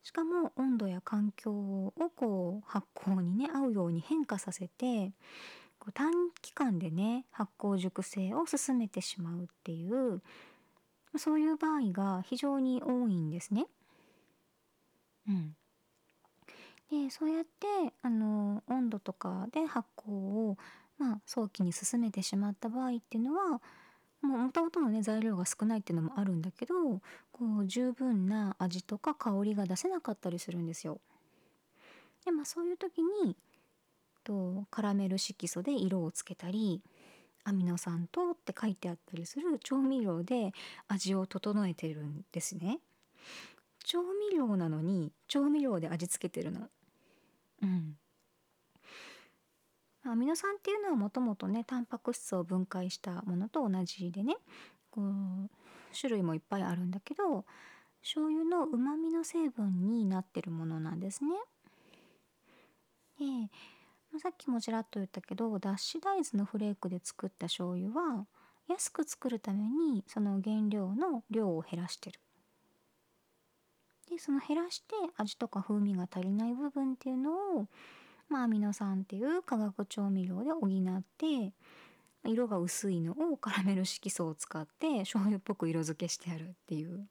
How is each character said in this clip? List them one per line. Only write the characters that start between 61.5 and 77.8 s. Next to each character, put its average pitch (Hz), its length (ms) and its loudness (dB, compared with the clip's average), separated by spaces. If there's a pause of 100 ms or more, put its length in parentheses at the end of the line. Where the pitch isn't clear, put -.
で、 285 80 -4 (880)
ま 311 60 -6
あ、 - 20 -4
さ 359 100 -4
っ 339 80 -10
き - 120 -8
も 240 120 0
ち - 80 -6
ら 226 100 0
っ 220 40 -4
と - 160 -8
言 190 60 -2
っ - 20 -10
た - 140 -10
け - 120 -8
ど、 220 240 0
脱 196 400 -2
脂 320 40 -6
大 392 220 0
豆 - 160 0
の 202 60 2
フ 208 140 -4
レ 208 120 0
ー 202 40 -2
ク - 140 -6
で 180 140 -4
作 - 240 -8
っ - 20 -2
た - 180 -8
醤 180 260 -4
油 180 160 -2
は、 247 360 -2 (420)
安 - 220 -2
く - 180 -2
作 - 220 -4
る 233 100 -2
た 202 140 -4
め 208 160 0
に、 277 380 2
そ - 120 -8
の 202 220 2
原 214 140 0 (140)
料 202 260 -2
の 294 360 0
量 214 180 2
を 165 120 0
減 170 200 -6
ら 175 60 -4
し - 100 -8
て - 140 -14
る。 - 80 -20 (1900)
で、 339 100 -4
そ - 120 -4
の 277 80 4
減 302 240 0
ら 349 80 -4
し - 120 -8
て - 120 -8 (220)
味 214 200 -4
と 240 100 -4
か 196 140 -4
風 208 180 0
味 202 160 2
が 180 160 -2
足 185 120 -4
り 190 80 0
な 214 160 0
い 240 60 -2
部 285 160 -2
分 269 240 0
っ - 20 -4
て 262 140 -8
い 262 40 -2
う 254 40 0
の 277 140 0 (260)
を、 208 100 0 (600)